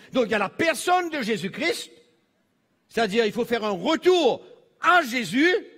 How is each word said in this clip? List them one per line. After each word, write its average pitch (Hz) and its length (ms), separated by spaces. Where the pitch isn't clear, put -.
Donc, 240 140
il 185 40
y 220 40
a 208 40
la 196 100
personne 349 640
de 302 120
Jésus-Christ, 208 680
c'est-à-dire, 226 380
il 214 60
faut 233 120
faire 226 200
un 214 60
retour 285 720
à 339 220
Jésus. 247 520